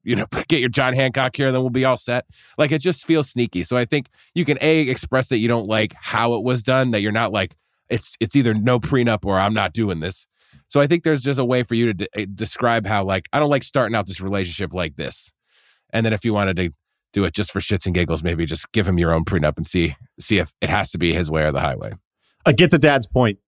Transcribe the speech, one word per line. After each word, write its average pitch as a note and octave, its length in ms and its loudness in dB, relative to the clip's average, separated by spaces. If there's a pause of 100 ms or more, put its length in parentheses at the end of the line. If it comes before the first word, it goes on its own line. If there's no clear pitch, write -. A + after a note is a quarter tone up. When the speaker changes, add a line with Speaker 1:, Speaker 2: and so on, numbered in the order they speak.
Speaker 1:
you A2+ 140 -2
know, G#2+ 140 -2
<laughs> - 180 -6
get D3+ 100 2
your B2+ 80 0
John B2+ 260 0
Hancock C3 400 0
here, C3+ 180 0
then B2+ 100 0
we'll B2+ 80 -2
be B2+ 160 0
all C3 100 4
set." B2 300 -4 (320)
Like, D3+ 160 2
it D#3 80 0
just F3 240 -2
feels D#3+ 240 2
sneaky. A2 340 -2
So B2 140 -2
I B2 80 2
think C#3+ 240 -2 (240)
you E3+ 100 0
can, C#3+ 160 0
A, D#3 300 2
express C3 400 -2
that B2+ 80 0
you A2+ 100 0
don't A2+ 200 0
like G#2+ 260 0
how A#2 400 -2
it G#2+ 100 -2
was B2 200 0
done, C3 280 2
that G#2+ 80 0
you're G#2 140 0
not A2 180 0
like, F#2+ 240 -2 (320)
"It's, - 320 -6
it's A2+ 160 -2
either A#2+ 180 4
no A2+ 280 2
prenup A#2+ 440 0
or F#2+ 140 2
I'm G#2 140 2
not G2 180 0
doing G2 300 -2
this." F#2 240 -8 (420)
So C#3+ 140 2
I C#3+ 60 4
think E3+ 160 0
there's D3+ 200 2
just C3+ 160 0
a B2 60 0
way B2 180 2
for A#2+ 120 -2
you A#2 120 4
to A2 60 0
de-, F#2 260 -6
eh, G2+ 60 -4 (100)
describe A2+ 500 0
how, G2+ 200 0
like, F#2+ 260 -4
"I C#3+ 80 0
don't D3 100 2
like C#3 140 0
starting A#2 320 -2
out F#2+ 120 -2
this F2+ 120 -12
relationship F#2 540 -4
like D#2+ 240 -6
this." - 340 -10 (600)
And A2+ 140 0
then A2 60 0
if G#2+ 140 -4
you A2 80 0
wanted G2 240 0
to F2+ 160 -2 (400)
do G2 100 0
it E2+ 100 -2
just - 200 -4
for F#2+ 80 -2
shits - 240 -2
and F2+ 100 -2
giggles, E2 280 0
maybe E2+ 220 -2
just D#2 280 -8
give G2+ 160 2
him F2+ 100 2
your E2 140 2
own E2 100 2
prenup D2+ 320 0
and D#2+ 100 -6
see, E2 300 0 (240)
see - 180 0
if E2 220 -2
it - 100 -2
has G#2 220 -2
to F2 60 -8
be E2 160 2
his D#2+ 180 -2
way D#2 120 0
or D2+ 100 2
the C#2 80 -2
highway. B1 320 -4 (520)
Speaker 2:
I D3+ 60 6
get D3+ 200 4
the E3+ 60 6
dad's C#3 300 4
point. A#2 420 2